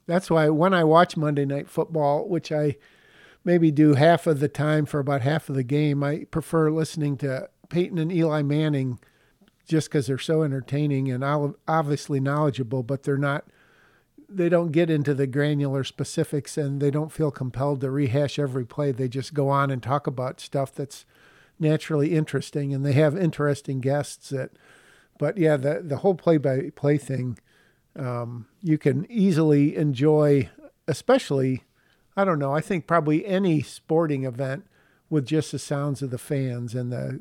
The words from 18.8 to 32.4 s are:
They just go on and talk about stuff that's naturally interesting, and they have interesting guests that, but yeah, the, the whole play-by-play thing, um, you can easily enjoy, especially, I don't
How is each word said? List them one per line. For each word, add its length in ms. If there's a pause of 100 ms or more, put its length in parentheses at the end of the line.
They 160
just 240
go 160
on 220
and 120
talk 260
about 320
stuff 340
that's 320 (520)
naturally 580
interesting, 580
and 100
they 100
have 220
interesting 640
guests 500
that, 200 (680)
but 200
yeah, 180
the, 260
the 160
whole 180
play-by-play 840
thing, 400 (580)
um, 520 (120)
you 160
can 340
easily 640
enjoy, 760 (380)
especially, 720 (540)
I 80
don't 160